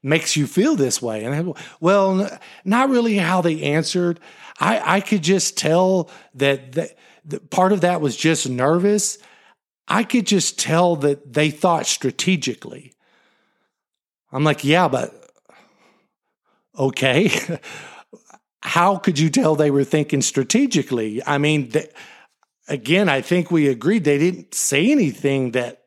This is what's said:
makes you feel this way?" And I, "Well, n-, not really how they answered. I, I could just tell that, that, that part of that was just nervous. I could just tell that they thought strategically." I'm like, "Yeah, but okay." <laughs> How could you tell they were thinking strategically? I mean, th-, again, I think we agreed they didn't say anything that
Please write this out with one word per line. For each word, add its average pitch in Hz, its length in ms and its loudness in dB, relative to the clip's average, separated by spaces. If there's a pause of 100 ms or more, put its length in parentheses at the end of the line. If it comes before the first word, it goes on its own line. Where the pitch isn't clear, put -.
makes 156 360 0
you 143 100 0
feel 262 300 2
this 131 240 0
way?" 110 240 -6
And 135 100 -4
I, 165 260 -6 (200)
"Well, 190 400 2
n-, - 180 -6 (240)
not 240 260 2
really 233 280 2
how 180 240 0
they 156 200 -2
answered. 165 600 -2 (380)
I, 190 360 0
I 202 60 2
could 196 200 -2
just 180 340 0
tell 180 540 2 (240)
that, 135 380 -2
that, - 260 -6 (280)
that - 260 -12
part 185 200 4
of 190 100 2
that 175 200 0
was 135 160 -2
just 160 320 0
nervous. 175 680 0 (680)
I 214 160 0
could 233 220 0
just - 320 0
tell 170 380 2
that 143 360 -2
they 147 200 0
thought 165 340 0
strategically." - 1080 -4 (1400)
I'm 139 120 -2
like, 147 200 0
"Yeah, 160 240 2
but 127 260 -4 (1600)
okay." 135 540 0 (680)
<laughs> - 640 -20
How 175 320 2
could 180 240 -2
you 160 100 4
tell 160 260 2
they 147 140 2
were 139 140 2
thinking 147 400 0
strategically? 131 1000 -2
I 143 140 -2
mean, 147 320 0
th-, 113 220 -4 (760)
again, 151 420 0
I 135 120 0
think 175 300 -2
we 156 160 2
agreed 147 380 0
they 143 120 2
didn't 170 380 -2
say 170 360 -2
anything 139 600 -2
that 120 360 -6